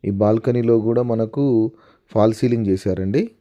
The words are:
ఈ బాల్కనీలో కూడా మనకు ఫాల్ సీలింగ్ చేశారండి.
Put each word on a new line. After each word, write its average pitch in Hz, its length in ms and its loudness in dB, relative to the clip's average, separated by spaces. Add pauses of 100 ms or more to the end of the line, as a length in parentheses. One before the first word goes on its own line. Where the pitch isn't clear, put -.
ఈ 101 80 -4
బాల్కనీలో 113 680 2
కూడా 117 240 0
మనకు 117 420 -2 (680)
ఫాల్ 110 240 2
సీలింగ్ 117 320 0
చేశారండి. 95 560 -2 (180)